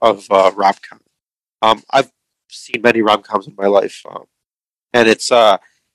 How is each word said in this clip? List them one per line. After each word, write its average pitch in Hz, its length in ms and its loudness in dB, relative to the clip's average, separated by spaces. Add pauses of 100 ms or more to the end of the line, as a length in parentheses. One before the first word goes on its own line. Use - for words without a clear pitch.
of, 107 300 -2
uh, 95 240 2
rom-com. 98 460 -6 (600)
Um, 110 300 0
I've 139 200 -2 (380)
seen - 320 -14
many 113 220 0
rom-coms 104 460 -2
in - 80 -20
my 98 100 -6
life, 98 420 -2
um, - 160 -18 (720)
and 117 140 2
it's, - 220 0
uh, 110 280 2 (360)